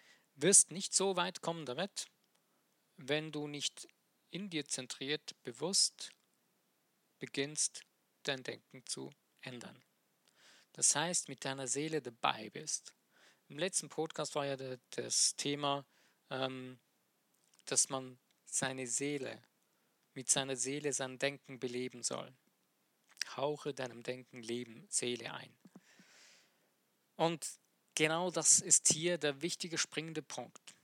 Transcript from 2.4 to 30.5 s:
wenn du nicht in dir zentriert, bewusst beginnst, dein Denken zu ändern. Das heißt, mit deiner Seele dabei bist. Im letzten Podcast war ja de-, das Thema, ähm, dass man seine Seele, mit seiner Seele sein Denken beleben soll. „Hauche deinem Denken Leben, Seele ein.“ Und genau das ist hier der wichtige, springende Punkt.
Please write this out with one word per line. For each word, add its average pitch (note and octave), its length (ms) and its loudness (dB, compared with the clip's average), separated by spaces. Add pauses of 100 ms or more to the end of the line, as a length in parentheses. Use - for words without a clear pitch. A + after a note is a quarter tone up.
wenn D3+ 340 -2
du D3 160 -4
nicht - 400 -6 (420)
in G3 200 -8
dir D3+ 160 -2
zentriert, - 800 -4
bewusst - 680 2 (1080)
beginnst, C#3 600 -2 (420)
dein C3 200 -2
Denken - 420 -10
zu C3+ 260 -8 (300)
ändern. B2+ 420 -12 (920)
Das - 220 4
heißt, E3 320 2
mit C#3 160 -10
deiner C3+ 240 -2
Seele D3+ 340 0
dabei B2 500 0
bist. - 420 -6 (580)
Im C#3+ 60 -10
letzten D#3+ 320 0
Podcast D#3 460 -4
war C#3+ 100 2
ja C#3 100 0
de-, C3 240 -8 (120)
das - 440 4
Thema, C#3+ 500 0 (440)
ähm, C3 500 -4 (840)
dass - 240 4
man C3 280 -4 (280)
seine C3 420 -2
Seele, C3 560 -2 (680)
mit C3 160 -4
seiner C3+ 260 2
Seele C#3 380 -2
sein C3 260 -4
Denken C#3 400 -4
beleben B2 420 -4
soll. C3 320 -6 (1000)
„Hauche C#3+ 380 -2
deinem A#2+ 300 -6
Denken B2+ 380 -8
Leben, A#2 480 -6
Seele - 440 -2
ein.“ - 200 -12 (1600)
Und E3 280 2 (500)
genau E3 360 2
das - 280 6
ist - 280 6
hier E3+ 300 4
der C#3+ 240 0
wichtige, E3 360 -2
springende D#3 440 -2
Punkt. - 640 -12